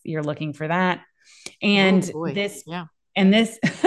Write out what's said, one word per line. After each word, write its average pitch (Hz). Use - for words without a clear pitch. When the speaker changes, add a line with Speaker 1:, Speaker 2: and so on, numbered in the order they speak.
Speaker 1:
you're 156
looking 151
for 156
that. 180
And 190
Speaker 2:
Oh, 156
boy. 143
Speaker 1:
this, 202
Speaker 2:
Yeah. 170
Speaker 1:
and 196
this, 220